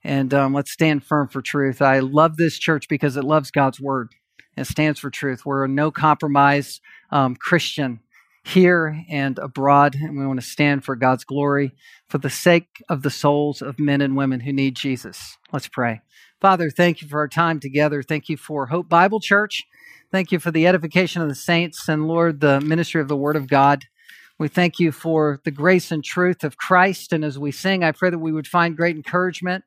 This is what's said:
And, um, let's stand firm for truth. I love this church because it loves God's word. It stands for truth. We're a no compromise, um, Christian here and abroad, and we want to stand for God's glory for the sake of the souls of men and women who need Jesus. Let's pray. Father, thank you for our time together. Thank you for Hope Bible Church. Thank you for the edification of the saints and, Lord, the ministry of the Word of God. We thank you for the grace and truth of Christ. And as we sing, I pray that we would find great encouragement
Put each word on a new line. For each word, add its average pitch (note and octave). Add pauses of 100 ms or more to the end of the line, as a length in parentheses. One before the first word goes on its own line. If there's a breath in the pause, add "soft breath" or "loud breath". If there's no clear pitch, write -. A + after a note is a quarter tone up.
And, C#3
um, C#3
let's C#3
stand D#3
firm D3
for C3+
truth. C3+
I C3+
love D3+
this D#3+
church D#3
because C#3+
it C#3+
loves D3
God's C3+
word. C3+ (480 soft breath)
It C3
stands D3+
for C#3+
truth. C3
We're C3+
a C3+
no D3
compromise, C#3+ (280 soft breath)
um, C3
Christian C3+ (420 soft breath)
here E3+
and C#3
abroad, C#3+
and D3
we C#3
want C3
to -
stand C#3+
for C3
God's B2+
glory C#3+ (360 soft breath)
for -
the C#3
sake -
of C#3+
the C#3+
souls D3
of B2
men C#3+
and C3+
women C3+
who C3+
need C3+
Jesus. B2 (160)
Let's C#3
pray. A#2 (400 soft breath)
Father, F3+
thank F3
you D#3
for D3
our D3
time E3
together. C#3+
Thank D3+
you D#3
for C#3+
Hope E3+
Bible F#3+
Church. G#3 (480 soft breath)
Thank F#3+
you F3
for E3+
the D#3+
edification F3
of D#3
the C#3
saints E3+
and, D#3
Lord, E3
the C#3
ministry D#3+
of C#3+
the D3
Word C#3+
of C3+
God. C#3 (520 loud breath)
We D3+
thank F3
you E3
for D3+
the D#3
grace E3+
and D3+
truth F3+
of D3
Christ. F#3
And D#3+
as C#3
we C#3+
sing, F#3
I D#3
pray F#3
that F3
we D#3+
would D#3
find E3+
great E3+
encouragement F3+